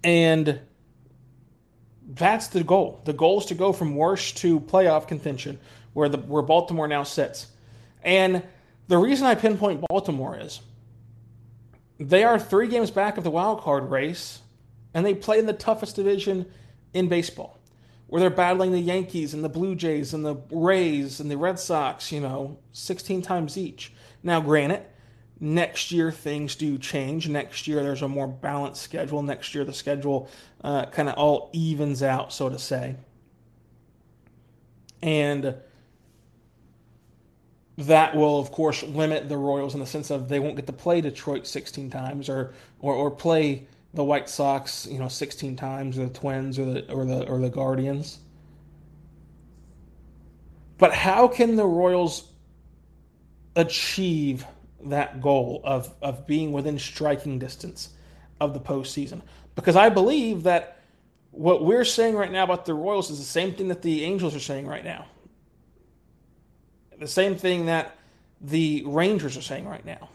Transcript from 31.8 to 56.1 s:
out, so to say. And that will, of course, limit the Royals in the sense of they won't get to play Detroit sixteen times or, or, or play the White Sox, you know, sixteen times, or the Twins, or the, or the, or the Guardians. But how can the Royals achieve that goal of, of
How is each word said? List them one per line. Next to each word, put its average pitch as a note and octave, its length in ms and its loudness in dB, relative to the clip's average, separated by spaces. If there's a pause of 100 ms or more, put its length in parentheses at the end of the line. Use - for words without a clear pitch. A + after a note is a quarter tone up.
out, C3+ 300 0
so C3+ 160 -4
to C3 100 -6
say. C3 380 -6 (2000)
And C#3+ 540 0 (2250)
that D3+ 380 6
will, D3 240 4
of C#3 100 -6
course, D#3 320 0
limit D3+ 460 -2
the D3 80 -4
Royals C#3 380 -2
in C#3+ 60 -6
the C3 60 -8
sense D3+ 240 -8
of C3+ 180 -4
they C#3 120 0
won't D3 160 -4
get C3 100 -10
to C3+ 60 -10
play E3+ 280 0
Detroit C#3+ 460 -6
sixteen C3+ 440 -12
times C3 380 -8
or, C3 240 -4 (280)
or, C#3 140 -2
or C#3+ 180 0
play D3+ 560 0 (260)
the D#3 80 -2
White C#3+ 260 0
Sox, C#3 600 -2
you C3+ 80 -8
know, C3 80 -6
sixteen C3+ 480 -8
times, C3+ 420 -8
or C3 100 -4
the B2 60 -8
Twins, C3+ 460 -4
or C3+ 60 -2
the, C3 280 -4
or C3 120 -2
the, B2+ 240 -2
or B2+ 100 -2
the B2+ 100 0
Guardians. C3+ 720 -4 (2500)
But F#3 140 6
how G#3 360 4
can A#3 260 2
the G#3+ 100 2
Royals F3+ 640 2 (1300)
achieve E3 880 0 (400)
that C#3+ 360 -4
goal C3+ 440 2
of, C3 280 -2 (100)
of C3+ 240 -6